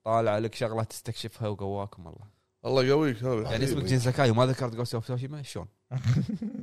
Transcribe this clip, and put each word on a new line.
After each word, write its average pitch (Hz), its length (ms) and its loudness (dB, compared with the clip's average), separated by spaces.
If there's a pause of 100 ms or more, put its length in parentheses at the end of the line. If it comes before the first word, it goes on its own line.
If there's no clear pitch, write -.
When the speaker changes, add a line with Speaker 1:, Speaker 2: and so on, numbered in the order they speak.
Speaker 1:
طالع 110 340 2
لك 110 160 -2
شغلة 113 280 -2
تستكشفها، - 680 -8
وقواكم 101 600 -6
الله." - 320 -20 (240)
Speaker 2:
الله 127 200 4
يقويك، 139 380 4
هلا 131 120 -2
بالحبيب. 107 180 -2
Speaker 1:
يعني 113 120 0
اسمك 135 200 0
جين 127 140 4
ساكاي 127 320 4
وما 120 160 6
ذكرت 123 280 -2
جوست 120 200 -4
اوف 113 120 -4
Tsushima؟ 135 360 -6
شلون؟ - 240 -10 (240)
<laughs> 131 100 -4 (640)